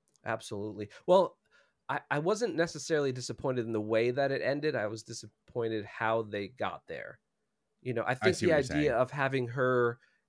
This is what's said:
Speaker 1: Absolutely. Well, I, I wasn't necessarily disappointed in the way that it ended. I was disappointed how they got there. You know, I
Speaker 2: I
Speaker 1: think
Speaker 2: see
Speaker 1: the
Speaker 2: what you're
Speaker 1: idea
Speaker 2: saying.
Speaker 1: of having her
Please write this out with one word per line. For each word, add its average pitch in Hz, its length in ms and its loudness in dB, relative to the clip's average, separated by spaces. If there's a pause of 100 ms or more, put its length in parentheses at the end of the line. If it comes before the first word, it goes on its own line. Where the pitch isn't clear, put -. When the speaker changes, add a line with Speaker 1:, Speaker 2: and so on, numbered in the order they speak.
(240)
Speaker 1:
Absolutely. 107 640 -6 (180)
Well, 180 320 6 (500)
I, - 120 -2 (100)
I 147 100 2
wasn't 202 340 0
necessarily 151 580 0
disappointed 127 540 -4
in 113 60 -4
the 110 80 0
way 110 300 2
that 139 220 0
it 131 80 -2
ended. 143 340 0
I 110 120 0
was 110 160 -6
disappointed 113 800 -6
how 113 380 0
they 101 260 -6
got - 380 -6
there. - 340 -12 (640)
You 127 100 -6
know, 113 140 -2
I 120 60 0
Speaker 2:
I - 20 0
Speaker 1:
think 120 220 2
Speaker 2:
see - 100 0
Speaker 1:
the 165 60 6
Speaker 2:
what 156 40 4
you're - 20 4
Speaker 1:
idea 139 340 2
Speaker 2:
saying. 117 100 2
Speaker 1:
of 127 80 0
having 135 380 0
her 123 500 2 (300)